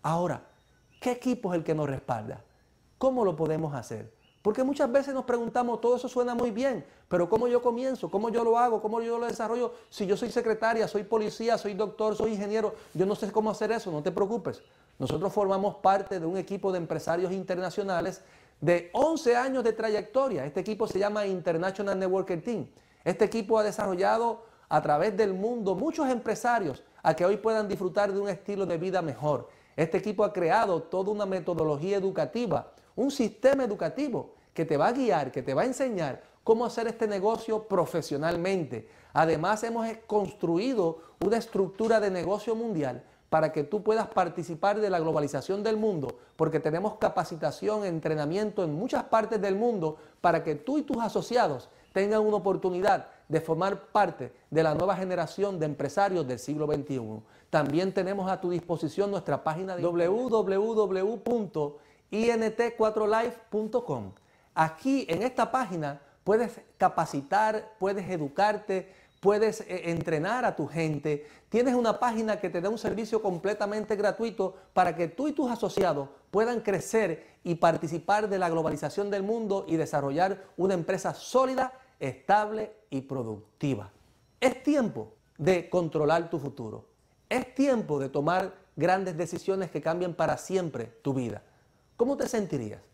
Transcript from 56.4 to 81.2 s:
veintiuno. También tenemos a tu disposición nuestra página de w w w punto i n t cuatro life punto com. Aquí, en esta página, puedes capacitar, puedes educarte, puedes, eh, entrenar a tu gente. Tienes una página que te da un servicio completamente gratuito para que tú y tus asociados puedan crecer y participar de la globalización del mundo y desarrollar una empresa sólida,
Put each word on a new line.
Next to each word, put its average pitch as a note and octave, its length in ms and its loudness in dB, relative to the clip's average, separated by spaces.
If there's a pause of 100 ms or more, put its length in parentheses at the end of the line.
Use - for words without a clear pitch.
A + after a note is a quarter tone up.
veintiuno. B2+ 560 -4 (260)
También D#3+ 460 2
tenemos F#3+ 360 0
a F#3 80 -2
tu F3+ 120 -2
disposición F3 600 -2
nuestra E3 320 -2
página F3+ 340 -4
de F3 60 -6
w F3 460 2
w G#3 460 2
w G3+ 420 2
punto D#3+ 600 -2 (320)
i A3 180 0
n A3+ 220 2
t A#3 260 -2
cuatro G#3+ 300 2
life A3+ 320 0 (100)
punto G#3+ 380 -2
com. G#2+ 260 -6 (420)
Aquí, A3+ 540 2
en E3 140 0
esta B3 280 0
página, E3+ 520 -2 (220)
puedes G#3+ 360 2 (160)
capacitar, F#3+ 1040 0
puedes G3 320 -2
educarte, D#3 840 -2 (260)
puedes, G#3+ 440 2
eh, E3+ 280 -6
entrenar E3+ 540 0
a G3 100 2
tu D3+ 120 -4
gente. D3+ 600 -2 (220)
Tienes B3 260 4
una A3+ 240 2
página A3 400 0
que F#3+ 120 -2
te F3 100 -2
da F3+ 80 -2
un A3+ 80 -2
servicio G#3+ 460 -2
completamente G#3 720 -2
gratuito G3+ 600 0 (180)
para F3+ 200 4
que E3 140 0
tú C4 200 -4
y D4 40 -2
tus C#4+ 180 0
asociados F3+ 600 0 (200)
puedan A3+ 300 2
crecer G3 840 -2
y F3 100 0
participar E3+ 760 2
de G3 100 0
la F3+ 120 0
globalización D#3+ 600 -2
del G3+ 120 -2
mundo G3+ 440 -2
y D#3+ 100 0
desarrollar D#3 680 0 (140)
una F#3+ 160 2
empresa F3 400 -2
sólida, C4 580 0 (260)